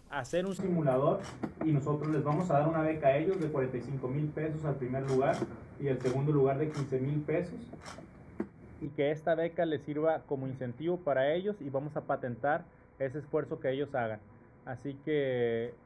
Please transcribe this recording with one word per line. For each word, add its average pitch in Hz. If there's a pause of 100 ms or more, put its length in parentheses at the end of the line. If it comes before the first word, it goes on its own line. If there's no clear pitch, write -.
hacer 143
un 190
simulador 156 (460)
y 156
nosotros 147
les 135
vamos 156
a 143
dar 151
una 160
beca 156
a 139
ellos 165
de 151
cuarenta 131
y 117
cinco 135
mil 147
pesos 156
al 147
primer 131
lugar 131 (460)
y 139
el 127
segundo 135
lugar 139
de 151
quince 131
mil 143
pesos, 175 (1200)
y 151
que 143
esta 156
beca 165
les 151
sirva 151
como 135
incentivo 131
para 143
ellos 202
y 143
vamos 147
a 139
patentar 139 (360)
ese 135
esfuerzo 147
que 131
ellos 139
hagan. 110 (440)
Así 131 (100)
que 123 (120)